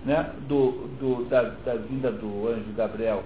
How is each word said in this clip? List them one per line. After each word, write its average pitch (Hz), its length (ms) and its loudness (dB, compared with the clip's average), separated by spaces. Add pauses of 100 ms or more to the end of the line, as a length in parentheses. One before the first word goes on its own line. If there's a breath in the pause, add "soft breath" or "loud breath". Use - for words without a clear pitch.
né, 147 260 2 (160)
do, 135 400 4 (100)
do, 123 300 0
da, 123 140 6 (240)
da 123 100 0
vinda 127 340 -2
do 104 380 -4
anjo 110 260 -2
Gabriel 107 520 0